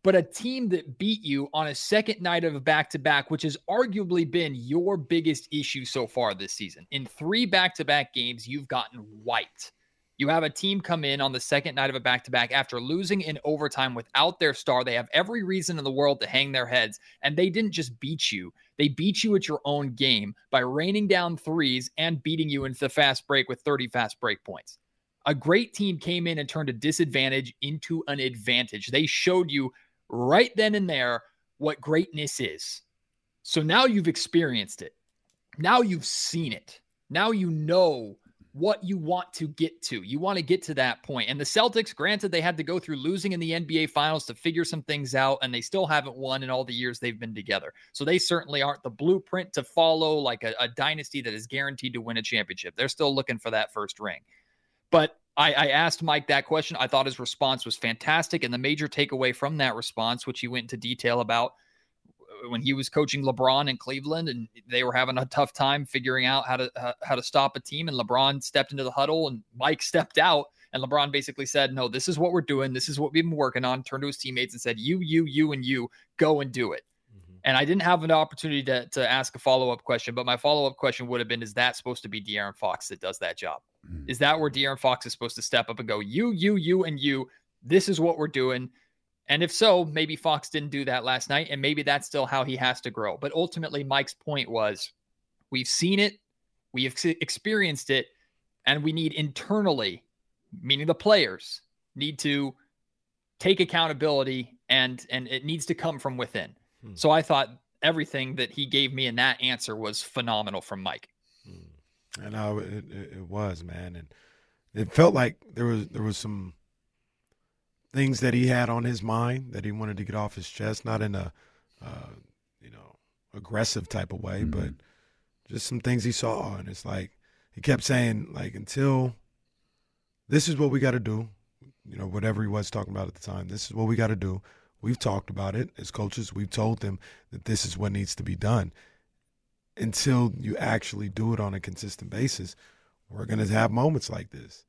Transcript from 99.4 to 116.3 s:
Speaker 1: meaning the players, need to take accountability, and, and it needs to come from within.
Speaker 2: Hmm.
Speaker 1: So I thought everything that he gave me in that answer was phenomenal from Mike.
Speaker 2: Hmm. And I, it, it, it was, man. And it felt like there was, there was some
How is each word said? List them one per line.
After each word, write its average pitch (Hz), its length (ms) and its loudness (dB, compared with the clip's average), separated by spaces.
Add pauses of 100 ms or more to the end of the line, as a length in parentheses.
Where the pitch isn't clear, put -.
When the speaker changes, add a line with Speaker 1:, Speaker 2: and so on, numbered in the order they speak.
Speaker 1:
meaning 139 260 0
the 165 60 4
players, 156 680 2 (340)
need 143 240 -6
to 143 340 0 (840)
take 190 220 2
accountability, 143 960 0 (100)
and, 127 420 2
and 127 200 -6
it 131 160 -6
needs 156 220 -4
to 170 60 -2
come 165 260 -4
from 131 180 -6
within. 113 360 -6 (300)
Speaker 2:
Hmm. 107 120 -16
Speaker 1:
So 151 140 4
I 160 120 6
thought 139 260 2 (340)
everything 143 540 0
that 127 160 -2
he 143 140 -6
gave 135 260 0
me 135 160 -2
in 117 80 -4
that 123 260 2
answer 127 320 -2
was 107 300 -6
phenomenal 107 560 -4
from 95 240 -10
Mike. 76 240 -8 (400)
Speaker 2:
Hmm. 85 800 -20
And 104 100 -12
I, 107 220 -4
it, 101 340 -10
it, 98 280 -16
it 90 100 -16
was, 95 340 -6
man. 87 320 -12
And 82 120 -18 (680)
it 107 180 -4
felt 170 220 8
like 123 240 2 (160)
there 120 140 0
was, 110 200 0
there 107 160 -6
was 107 140 -2
some 98 380 -10 (1400)